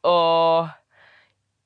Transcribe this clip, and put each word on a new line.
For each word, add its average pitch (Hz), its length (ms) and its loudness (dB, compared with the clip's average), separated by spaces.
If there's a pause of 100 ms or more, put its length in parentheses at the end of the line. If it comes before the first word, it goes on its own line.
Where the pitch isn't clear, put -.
or 165 680 0 (920)